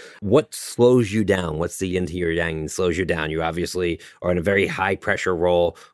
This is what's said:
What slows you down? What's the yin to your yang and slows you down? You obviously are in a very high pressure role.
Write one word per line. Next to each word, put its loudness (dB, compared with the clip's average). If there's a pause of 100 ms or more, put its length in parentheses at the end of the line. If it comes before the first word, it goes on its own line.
(200)
What 0
slows 2
you 0
down? 0
What's -4
the -4
yin -2
to -8
your -2
yang -2
and -6
slows -2
you 0
down? -2
You -2
obviously -4 (220)
are -2
in 0
a 0
very 2
high -2
pressure -2
role. 2 (180)